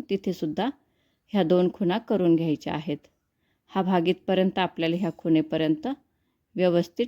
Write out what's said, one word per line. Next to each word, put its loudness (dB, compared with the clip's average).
तिथे -4
सुद्धा -4
ह्या 2
दोन 4
खुणा -2
करून 2
घ्यायच्या -2
आहेत. -6
हा -2
भाग 0
इथपर्यंत 0
आपल्याला -2
ह्या -2
खुणेपर्यंत 0
व्यवस्थित 0